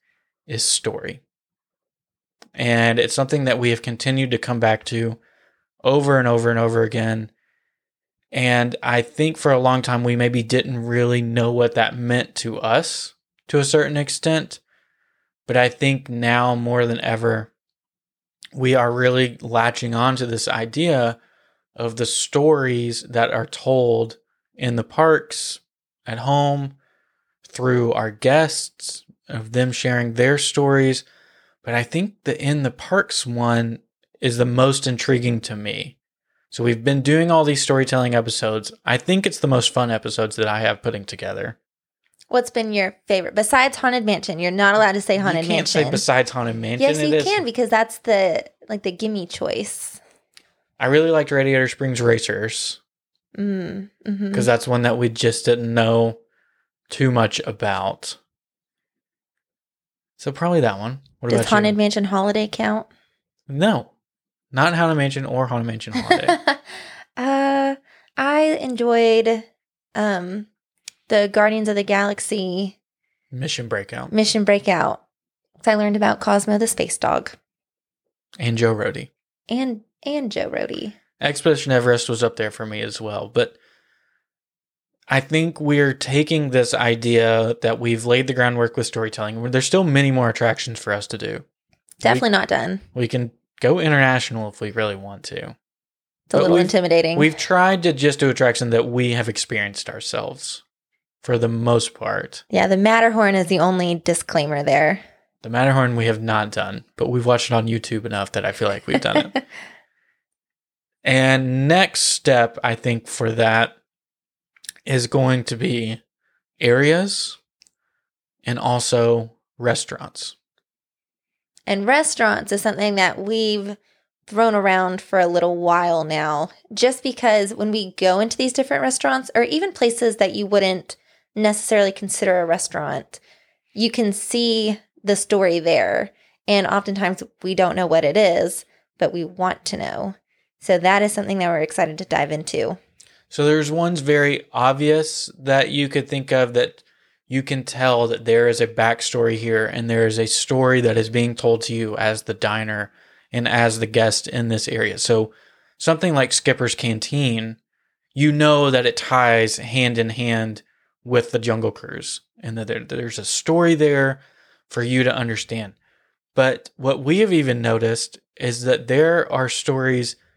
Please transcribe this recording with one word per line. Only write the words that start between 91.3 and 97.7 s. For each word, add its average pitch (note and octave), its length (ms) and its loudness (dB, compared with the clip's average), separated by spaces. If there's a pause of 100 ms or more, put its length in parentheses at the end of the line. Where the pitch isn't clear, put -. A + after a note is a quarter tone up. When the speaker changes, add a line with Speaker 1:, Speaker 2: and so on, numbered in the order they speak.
Speaker 2:
Definitely B3+ 300 0
Speaker 1:
We G#3 40 2
Speaker 2:
not F#3+ 160 0
done. F#3+ 320 -2 (140)
Speaker 1:
we A#2+ 140 -2
can B2 240 -4 (280)
go E3 200 2
international C3 720 0
if - 100 -20
we G#2+ 100 -6
really G#2 240 -2
want G2 300 -16
to. - 320 -12 (680)
Speaker 2:
It's - 80 -4
a - 20 4
Speaker 1:
But C#3+ 60 4
Speaker 2:
little F3 140 4
Speaker 1:
we've, F3+ 100 4
Speaker 2:
intimidating. E3 500 2
Speaker 1:
we've D3+ 220 2
tried F#3 460 2